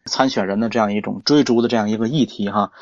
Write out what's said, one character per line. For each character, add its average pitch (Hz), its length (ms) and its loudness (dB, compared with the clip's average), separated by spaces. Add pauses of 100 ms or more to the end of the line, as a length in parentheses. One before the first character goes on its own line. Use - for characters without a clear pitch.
参 - 240 0
选 104 180 -2
人 101 140 -2
的 113 80 -2
这 117 100 -2
样 104 140 2
一 104 80 -2
种 101 240 -6
追 147 180 4
逐 120 180 2
的 120 60 2
这 120 80 0
样 107 140 0
一 107 80 -2
个 110 100 -2
议 135 180 0
题 101 240 -4
哈。 101 220 -2 (100)